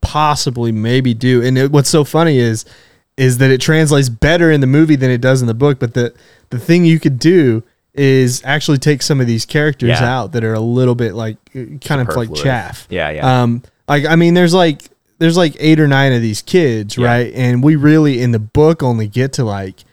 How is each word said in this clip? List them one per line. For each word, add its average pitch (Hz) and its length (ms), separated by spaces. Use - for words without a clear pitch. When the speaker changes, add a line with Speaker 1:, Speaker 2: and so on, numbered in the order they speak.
Speaker 1:
possibly 143 720
maybe 120 400
do, 123 300
and 127 160
it, 139 120
what's 143 200
so 156 120
funny 156 360
is, 113 260
is 127 180
that 131 140
it 127 100
translates 151 480
better 160 420
in 147 120
the 131 40
movie 151 300
than 131 140
it 123 100
does 127 220
in 120 60
the 113 60
book, 139 240
but 120 140
the, 120 220
the 127 100
thing 170 280
you 160 120
could 143 200
do 143 440
is 131 500
actually 143 340
take 147 240
some 143 180
of 127 60
these 117 180
characters 147 560
Speaker 2:
Yeah. 123 180
Speaker 1:
out 98 140
that 113 120
are 110 100
a 110 60
little 123 340
bit, 117 200
like, 110 220
uh, 131 300
kind 143 160
of, 120 80
like, 117 200
Speaker 2:
Superfluous. 76 140
Speaker 1:
chaff. 120 460
Speaker 2:
Yeah, 80 220
yeah. 127 320
Speaker 1:
Um, 120 200
like, 143 200
I 160 100
mean, 170 160
there's, 180 220
like, 170 300
there's, 165 180
like, 170 240
eight 156 180
or 151 80
nine 139 280
of 117 80
these 110 180
kids, 117 560
Speaker 2:
Yeah. 123 120
Speaker 1:
right? 120 260
And 123 280
we 156 140
really, 147 460
in 123 100
the 113 60
book, 151 440
only 113 260
get 123 260
to, 135 100
like, 98 480